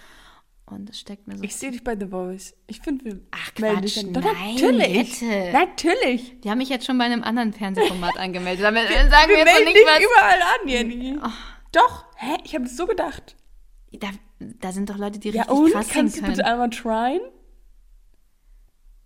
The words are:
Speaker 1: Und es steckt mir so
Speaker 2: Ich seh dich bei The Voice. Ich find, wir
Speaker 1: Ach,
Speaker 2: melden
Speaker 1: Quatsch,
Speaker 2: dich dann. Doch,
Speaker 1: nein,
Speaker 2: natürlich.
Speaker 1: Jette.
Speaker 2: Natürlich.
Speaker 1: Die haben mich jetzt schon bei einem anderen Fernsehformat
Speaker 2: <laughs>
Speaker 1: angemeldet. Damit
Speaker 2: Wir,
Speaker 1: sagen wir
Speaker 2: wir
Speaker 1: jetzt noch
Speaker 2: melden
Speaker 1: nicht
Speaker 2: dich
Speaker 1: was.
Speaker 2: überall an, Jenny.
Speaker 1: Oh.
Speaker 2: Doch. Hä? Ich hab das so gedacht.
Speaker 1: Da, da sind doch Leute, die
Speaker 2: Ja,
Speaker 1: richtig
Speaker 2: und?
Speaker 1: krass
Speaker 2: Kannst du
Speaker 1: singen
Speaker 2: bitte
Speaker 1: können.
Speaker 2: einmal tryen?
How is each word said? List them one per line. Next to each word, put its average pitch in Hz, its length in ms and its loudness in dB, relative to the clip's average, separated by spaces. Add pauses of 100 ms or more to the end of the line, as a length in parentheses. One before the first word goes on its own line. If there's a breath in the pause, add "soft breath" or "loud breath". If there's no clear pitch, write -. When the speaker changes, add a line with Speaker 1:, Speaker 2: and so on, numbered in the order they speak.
(640 soft breath)
Speaker 1:
Und 202 240 -18
es - 120 -18
steckt - 260 -20
mir 202 100 -16
so 196 60 -14
Speaker 2:
Ich 196 140 -10
seh 269 120 -10
dich 240 140 -14
bei 233 160 -6
The 196 80 -8
Voice. 185 480 -12 (120)
Ich - 120 -18
find, 262 240 -8
wir 208 160 -12 (120)
Speaker 1:
Ach, - 280 -14
Speaker 2:
melden 214 220 0
Speaker 1:
Quatsch, 208 160 -4
Speaker 2:
dich 214 60 -8
dann. 185 100 -10
Doch, 370 200 -2
Speaker 1:
nein, 196 220 -8
Speaker 2:
natürlich. 240 680 0
Speaker 1:
Jette. 202 300 -2
Speaker 2:
Natürlich. 330 920 -2
Speaker 1:
Die 202 80 -8
haben 220 100 -2
mich 262 100 -4
jetzt 254 160 -6
schon 254 120 -2
bei 247 80 0
einem 233 180 -2
anderen 226 280 -2
Fernsehformat 190 680 -2
Speaker 2:
<laughs> - 0 -
Speaker 1:
angemeldet. 185 460 -6
Damit 220 260 2
Speaker 2:
Wir, - 200 6
Speaker 1:
sagen 302 200 8
wir 415 60 8
Speaker 2:
wir - 40 6
Speaker 1:
jetzt 320 80 6
noch 339 60 8
Speaker 2:
melden 311 120 6
Speaker 1:
nicht 349 120 6
Speaker 2:
dich 427 80 12
Speaker 1:
was. 311 140 6
Speaker 2:
überall 403 420 6
an, 381 280 -2
Jenny. 240 520 -4
Speaker 1:
Oh. 233 80 -6 (440 loud breath)
Speaker 2:
Doch. 381 320 2 (100)
Hä? 285 300 -6
Ich - 100 -12
hab 277 80 -6
das 247 140 -12
so 339 100 -6
gedacht. - 480 -6 (560)
Speaker 1:
Da, 202 160 -12 (320)
da - 320 -14
sind 196 180 -6
doch 202 80 -10
Leute, 202 220 -8
die 208 120 -8
Speaker 2:
Ja, 220 120 -2
Speaker 1:
richtig 254 160 0
Speaker 2:
und? 320 140 6
Speaker 1:
krass 415 160 -2
Speaker 2:
Kannst 294 260 0
du 320 60 -10
Speaker 1:
singen 294 100 -4
Speaker 2:
bitte 226 120 -2
Speaker 1:
können. 233 100 0
Speaker 2:
einmal 240 160 -2
tryen? 233 520 -4 (1800)